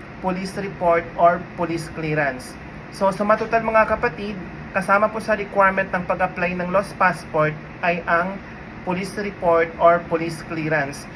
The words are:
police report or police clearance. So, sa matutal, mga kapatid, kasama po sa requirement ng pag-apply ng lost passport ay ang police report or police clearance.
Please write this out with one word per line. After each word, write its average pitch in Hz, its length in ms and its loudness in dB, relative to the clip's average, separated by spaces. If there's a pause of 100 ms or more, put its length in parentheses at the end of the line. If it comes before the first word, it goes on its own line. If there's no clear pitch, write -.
(180)
police 185 400 -4
report 175 560 0
or 175 240 6 (160)
police 165 400 -4
clearance. 151 560 -2 (400)
So, 190 240 0
sa 196 80 -4
matutal, 220 400 2
mga 220 240 4
kapatid, 220 480 -2 (400)
kasama 202 400 4
po 214 80 -6
sa 214 160 0
requirement 196 560 2
ng 180 160 -2
pag-apply 180 480 -2
ng 180 160 -2
lost 196 240 2
passport 160 560 2 (320)
ay 175 240 0
ang 175 240 2 (480)
police 185 320 -4
report 170 640 2
or 170 320 6
police 165 400 -2
clearance. 151 640 -2